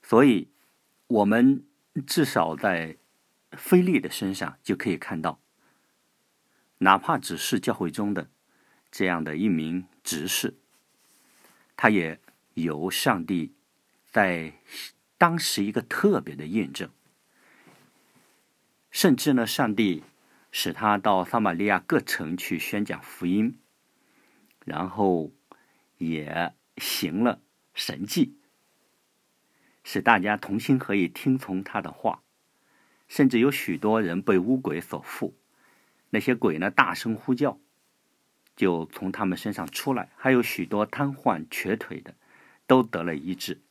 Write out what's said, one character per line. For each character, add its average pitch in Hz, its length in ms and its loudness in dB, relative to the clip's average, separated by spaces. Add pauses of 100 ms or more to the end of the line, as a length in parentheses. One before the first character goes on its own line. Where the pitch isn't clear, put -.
(120)
所 123 140 8
以 101 240 2 (560)
我 107 180 2
们 123 400 4 (420)
至 156 200 2
少 82 280 0
在 82 440 -2 (540)
腓 - 280 4
力 180 180 2
的 85 120 -4
身 98 240 -6
上 - 280 -8
就 98 140 -2
可 - 140 -4
以 80 80 -2
看 82 240 -8
到， 82 180 -4 (1400)
哪 95 180 8
怕 156 180 0
只 87 220 -6
是 - 200 -2
教 - 140 -2
会 87 180 -4
中 101 220 -4
的 82 180 -6 (600)
这 98 160 -2
样 85 180 -2
的 78 140 -8
一 104 100 2
名 85 380 -2 (180)
执 80 240 -6
事， - 300 -4 (1200)
他 113 100 4
也 85 320 2 (320)
有 82 380 -4
上 98 340 0
帝 87 300 -4 (560)
在 87 420 0 (640)
当 170 220 4
时 - 260 -2
一 104 80 -4
个 117 80 -2
特 190 400 2
别 71 160 -14
的 73 80 -10
印 82 260 -2
证。 - 200 -12 (2000)
甚 151 260 4
至 143 160 0
呢， 120 140 2
上 110 280 -2
帝 95 300 0 (460)
使 - 240 -4
他 104 240 2
到 98 260 2
撒 117 160 -2
玛 92 140 0
利 92 100 -2
亚 98 140 2
各 - 200 0
城 80 380 -4
去 - 220 -6
宣 104 260 -4
讲 82 180 -10
福 - 220 -14
音， 107 340 0 (1080)
然 90 240 -6
后 90 420 0 (640)
也 80 580 -4 (220)
行 95 480 -4
了 117 160 0 (320)
神 - 320 -6
迹， - 320 0 (1500)
使 - 160 -4
大 113 180 6
家 104 180 0
同 101 240 -4
心 131 180 2
合 101 160 -2
意 92 140 2
听 131 300 0
从 95 260 -4
他 104 160 -4
的 80 100 -10
话。 - 320 -4 (880)
甚 139 200 4
至 117 120 4
有 135 100 6
许 110 260 -4
多 107 240 2
人 92 220 -2
被 98 160 4
污 117 180 2
鬼 85 240 -4
所 - 200 -10
附， - 360 -10 (760)
那 113 100 0
些 123 140 2
鬼 92 240 0
呢， 95 120 0
大 92 240 6
声 113 200 -4
呼 127 200 -2
叫， 123 240 -2 (960)
就 85 300 0
从 95 240 -8
他 104 160 -4
们 90 100 0
身 104 160 -6
上 92 180 -8
出 - 220 -4
来， 104 240 -6
还 131 140 0
有 123 120 6
许 101 220 -4
多 104 220 0
瘫 143 280 -4
痪 87 360 -2
瘸 101 260 -4
腿 - 240 -12
的 - 140 -20 (520)
都 131 160 6
得 90 200 -6
了 85 120 -4
医 80 200 -6
治。 - 260 -10 (100)